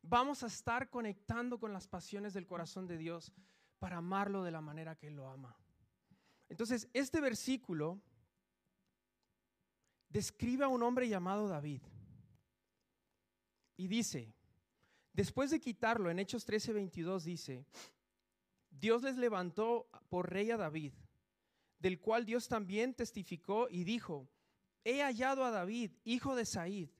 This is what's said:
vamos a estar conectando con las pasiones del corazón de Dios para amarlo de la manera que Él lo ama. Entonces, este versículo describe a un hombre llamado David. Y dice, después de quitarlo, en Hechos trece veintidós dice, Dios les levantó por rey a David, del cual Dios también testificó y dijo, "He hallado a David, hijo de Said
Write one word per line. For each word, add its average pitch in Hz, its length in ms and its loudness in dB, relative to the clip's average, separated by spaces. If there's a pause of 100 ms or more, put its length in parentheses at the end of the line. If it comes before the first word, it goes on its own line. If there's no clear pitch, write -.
vamos 247 420 2
a 240 40 -4
estar 240 420 -2
conectando 233 680 -4
con 220 120 -4
las 185 160 -8
pasiones 202 460 -8
del 185 120 -6
corazón 180 400 -6
de 175 120 -6
Dios 165 340 -8 (480)
para 175 180 -6
amarlo 196 460 0
de 175 80 -2
la 160 80 -6
manera 156 380 -10
que 151 100 -16
Él 147 80 -10
lo 135 140 -10
ama. 131 280 -16 (920)
Entonces, 226 420 -2
este 277 300 2
versículo 196 800 0 (2000)
describe 247 560 0
a - 20 4
un 254 160 4
hombre 247 240 4
llamado 202 400 2
David. 147 340 -2 (2000)
Y 185 100 -4
dice, 160 460 0 (760)
después 262 400 2
de 320 80 4
quitarlo, 220 500 2
en 175 100 2
Hechos 208 260 -2
trece 214 260 0
veintidós 185 540 -2
dice, 143 400 -6 (1040)
Dios 220 340 2
les 269 140 0
levantó 220 720 2 (180)
por 180 240 -2
rey 208 200 0
a 233 60 2
David, 156 360 -2 (840)
del 185 200 2
cual 226 260 2
Dios 226 220 0
también 220 460 0
testificó 214 760 -2
y 175 140 -2
dijo, 165 460 -2 (560)
"He 262 160 2
hallado 262 420 2
a 247 80 2
David, 208 400 -2 (140)
hijo 254 300 0
de 233 100 2
Said 185 440 -2 (100)